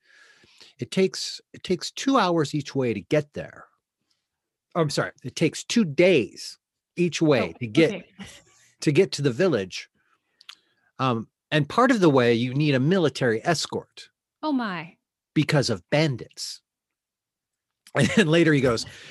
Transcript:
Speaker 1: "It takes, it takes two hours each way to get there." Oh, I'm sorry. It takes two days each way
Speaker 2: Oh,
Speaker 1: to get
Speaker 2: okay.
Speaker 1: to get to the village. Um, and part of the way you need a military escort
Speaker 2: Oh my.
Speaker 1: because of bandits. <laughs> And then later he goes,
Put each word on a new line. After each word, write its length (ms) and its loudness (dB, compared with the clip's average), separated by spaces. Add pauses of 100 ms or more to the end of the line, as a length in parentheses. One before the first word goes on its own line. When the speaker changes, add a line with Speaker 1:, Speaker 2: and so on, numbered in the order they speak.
(800)
Speaker 1:
"It 120 -10
takes, 480 -4 (140)
it 100 -20
takes 280 -6
two 260 -2
hours 380 0
each 200 -8
way 180 -2
to 80 -6
get 320 -2
there." 320 -14 (1080)
Oh, 60 2
I'm 80 0
sorry. 220 -4 (120)
It 120 -14
takes 280 -2
two 220 0
days 720 2 (380)
each 260 -2
way 340 2
Speaker 2:
Oh, 40 -20
Speaker 1:
to 80 -6
get 240 2
Speaker 2:
okay. 140 -10 (760)
Speaker 1:
to 100 0
get 220 2
to 80 -8
the 100 0
village. 580 -2 (1120)
Um, 280 -2 (240)
and 180 0
part 220 4
of 80 0
the 100 4
way 240 4
you 220 -2
need 200 2
a 40 2
military 640 0
escort 640 -6 (320)
Speaker 2:
Oh 100 -4
my. 460 -6 (380)
Speaker 1:
because 340 2
of 220 -6
bandits. 760 -4
<laughs> 1300 -20
And 140 2
then 180 2
later 260 4
he 80 2
goes, 260 0 (240)